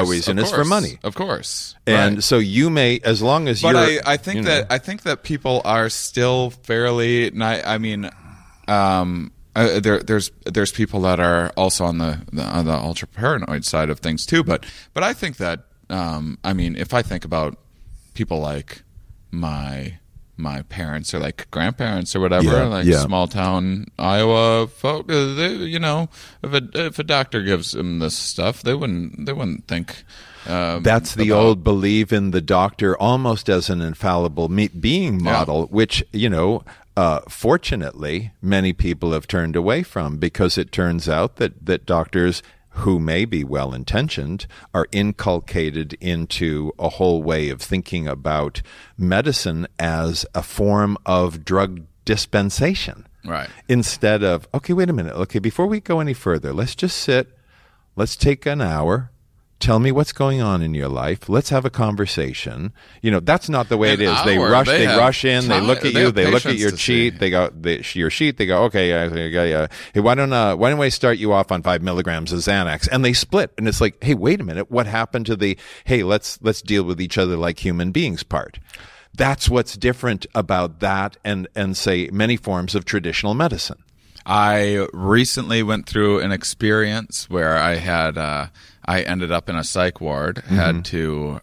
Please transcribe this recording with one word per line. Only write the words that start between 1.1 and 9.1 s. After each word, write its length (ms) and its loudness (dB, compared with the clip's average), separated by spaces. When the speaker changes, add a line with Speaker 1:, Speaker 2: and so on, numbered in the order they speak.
Speaker 1:
course. 640 -8
Speaker 2:
And 300 4
Speaker 1:
Right. 80 -2
Speaker 2:
so 140 4
you 320 4
may, 340 2
as 180 2
long 280 2
as 120 -2
Speaker 1:
But 140 4
Speaker 2:
you're, 320 4
Speaker 1:
I, 60 4
I 40 2
think 200 -6
Speaker 2:
you 60 -2
Speaker 1:
that, 260 0
Speaker 2:
know. 60 0
Speaker 1:
I 20 2
think 240 -10
that 220 -4
people 420 -2
are 240 2
still 600 0
fairly 800 0
ni-, 120 -4
I 360 0
mean, 300 -4
um, 600 2